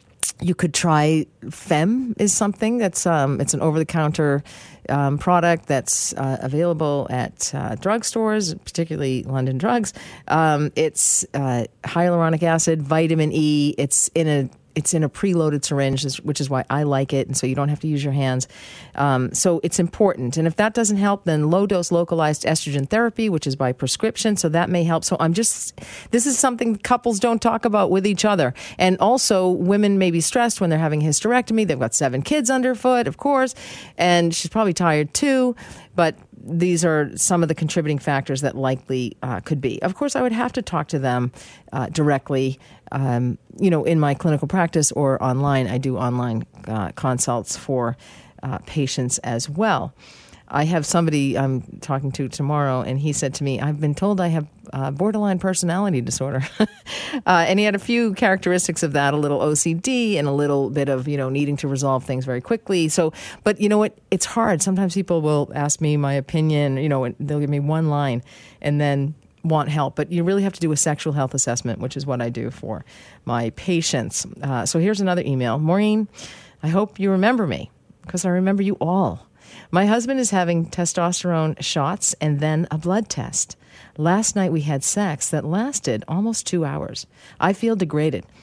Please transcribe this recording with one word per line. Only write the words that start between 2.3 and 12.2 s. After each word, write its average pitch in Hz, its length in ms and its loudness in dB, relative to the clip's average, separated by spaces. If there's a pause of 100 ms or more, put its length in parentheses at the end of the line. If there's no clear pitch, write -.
something 214 420 0
that's, 202 300 -2
um, 143 340 2
it's 139 140 -2
an - 80 -2
over-the-counter, 151 800 0 (480)
um, 143 260 0
product 170 480 2
that's, - 480 -2
uh, 135 300 -4
available 147 640 0
at, - 460 -4
uh, 139 220 -6
drugstores, 214 840 -2
particularly 151 600 -2
London 131 340 -2
Drugs. 220 380 0 (340)
Um, 151 480 2
it's, - 560 0
uh, 127 320 0 (180)
hyaluronic 170 600 2